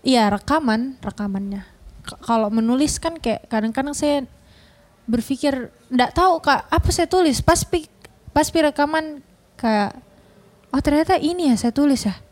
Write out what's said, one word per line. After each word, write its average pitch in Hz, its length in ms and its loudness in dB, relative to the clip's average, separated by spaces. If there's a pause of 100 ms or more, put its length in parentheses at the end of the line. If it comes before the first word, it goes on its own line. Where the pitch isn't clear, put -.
iya, 240 260 4
rekaman, 247 720 -2
rekamannya. 196 640 -8 (340)
K-, - 200 -18
kalau 226 280 0
menulis 233 480 0
kan 330 200 -6
kayak 233 320 -6
kadang-kadang 226 440 -2
saya 285 300 0 (840)
berpikir, 254 640 -2 (220)
nggak 247 240 2
tahu, 349 260 4
Kak, 285 300 0
apa 330 220 0
saya 339 160 0
tulis. 330 340 2
Pas 339 200 2
pi-, - 300 -6 (380)
pas 302 180 0
pi - 140 -2
rekaman 302 580 0 (360)
kayak, 214 440 -2 (680)
"Oh, 262 100 -2
ternyata 302 380 2
ini 330 340 0
ya 233 60 4
saya 233 160 0
tulis 277 300 2
ya" 202 120 -2 (180)